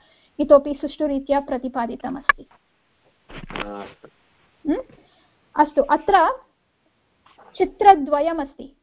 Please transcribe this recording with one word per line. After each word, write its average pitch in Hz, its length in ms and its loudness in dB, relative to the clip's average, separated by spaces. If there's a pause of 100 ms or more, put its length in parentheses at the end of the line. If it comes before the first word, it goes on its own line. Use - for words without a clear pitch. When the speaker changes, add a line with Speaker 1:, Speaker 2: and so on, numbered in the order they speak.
(400)
Speaker 1:
इतोपि 285 420 4
सुष्ठुरीत्या 285 580 -4
प्रतिपादितमस्ति। 262 1040 -6 (1040)
Speaker 2:
अस्तु। - 580 -14 (640)
Speaker 1:
हम्म? 392 120 -2 (760)
अस्तु, 294 260 0
अत्र 349 640 0 (1120)
चित्रद्वयमस्ति 311 1300 2